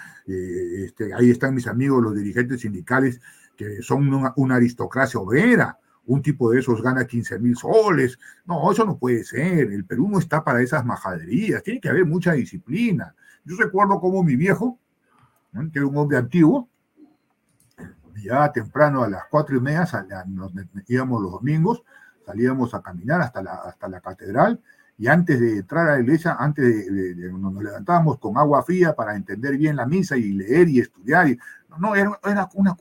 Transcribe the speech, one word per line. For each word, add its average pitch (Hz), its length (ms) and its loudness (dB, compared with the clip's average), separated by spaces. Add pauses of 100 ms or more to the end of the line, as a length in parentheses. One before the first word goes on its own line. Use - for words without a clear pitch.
(260)
eh, 92 600 -6
este, 98 280 -8
ahí 123 160 6
están 135 240 0
mis 127 140 -4
amigos, 127 340 2
los 107 140 0
dirigentes 120 460 -4
sindicales, 120 600 -2 (340)
que 104 260 -12
son 135 300 0
una, 135 240 0
una 131 200 2
aristocracia 120 640 0
obrera, 147 580 2 (360)
un 147 80 0
tipo 123 300 0
de 127 80 4
esos 120 220 0
gana 127 240 0
quince 117 340 -6
mil 120 160 2
soles. 170 640 2 (280)
No, 175 260 0
eso 220 140 2
no 151 120 -4
puede 123 260 0
ser. 147 480 0
El 101 140 -6
Perú 170 240 0
no 196 100 2
está 151 240 0
para 123 180 2
esas 123 240 0
majaderías. 101 800 -4
Tiene 233 160 -6
que 143 100 -6
haber 170 160 2
mucha 170 280 0
disciplina. 147 800 -2 (300)
Yo 165 120 -12
recuerdo 196 420 2
cómo 185 240 0
mi 143 120 4
viejo, 196 440 0 (720)
¿no?, 156 200 -8
que 143 80 -4
era 143 80 0
un 143 100 -2
hombre 143 200 2
antiguo, 170 520 4 (1500)
ya 135 280 2
temprano 131 520 0
a 107 60 0
las 95 200 -6
cuatro 151 260 0
y 123 60 2
media 151 240 0
sal-, 98 220 -6 (200)
nos 95 260 -10
met-, 95 160 -12 (180)
íbamos 123 340 -2
los 92 100 -6
domingos, 160 520 -2 (420)
salíamos 123 480 -2
a 92 80 -8
caminar 110 400 -4
hasta 120 200 -6
la, 85 140 -10
hasta 87 320 -14
la 92 140 -12
catedral, 123 600 -2 (360)
y 107 100 -4
antes 160 320 4
de 117 180 2
entrar 156 300 -2
a 147 80 4
la 127 60 2
iglesia, 156 360 2
antes 147 260 0
de, 107 280 2
de, 92 240 -4
de, 90 180 -10
nos, 95 200 -6
nos 101 100 -8
levantábamos 151 560 0
con 104 180 -4
agua 143 260 4
fría 175 320 2
para 107 200 -4
entender 110 420 -6
bien 151 180 2
la 123 120 -4
misa 160 300 0
y 104 160 0
leer 127 360 4
y 131 100 4
estudiar. 151 500 2
Y, 120 100 0 (300)
no, 156 100 -20
no, 202 160 0
era, 202 280 0
era 202 300 -2
una, 190 280 0